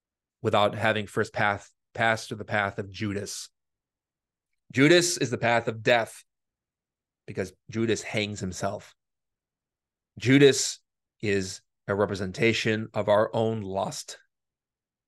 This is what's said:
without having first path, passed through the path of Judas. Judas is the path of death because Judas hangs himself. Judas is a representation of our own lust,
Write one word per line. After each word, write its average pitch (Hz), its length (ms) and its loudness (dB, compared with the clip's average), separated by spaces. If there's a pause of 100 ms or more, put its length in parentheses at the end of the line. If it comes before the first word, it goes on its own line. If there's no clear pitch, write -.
(440)
without 104 320 2
having 107 320 0
first - 260 -4
path, 104 400 -2 (220)
passed 113 320 0
through 117 100 -10
the 104 80 -14
path 101 320 -4
of 98 140 -10
Judas. 98 580 -8 (1200)
Judas 170 460 4
is 120 140 -4
the 117 60 -2
path 117 300 0
of 113 140 -6
death 117 420 0 (1000)
because 101 280 -8 (180)
Judas 110 320 -2
hangs 104 360 -4
himself. 98 540 -8 (1300)
Judas 131 600 4 (420)
is 98 400 -2 (260)
a 101 80 -2
representation 107 1000 0
of 107 160 -2
our 107 240 4
own 113 280 -2
lust, 95 580 -8 (880)